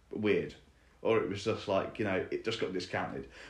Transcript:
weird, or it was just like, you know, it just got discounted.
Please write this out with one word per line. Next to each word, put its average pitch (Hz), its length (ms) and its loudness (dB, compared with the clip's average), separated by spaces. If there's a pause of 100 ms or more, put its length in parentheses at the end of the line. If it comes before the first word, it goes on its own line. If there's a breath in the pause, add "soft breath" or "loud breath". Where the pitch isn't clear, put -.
(100)
weird, 87 440 2 (460 soft breath)
or 113 180 4
it 98 120 2
was 98 140 -4
just 107 240 0
like, 95 300 2
you 113 60 2
know, 95 260 2
it - 140 -4
just 110 160 -2
got 98 140 0
discounted. 92 520 -4 (240 loud breath)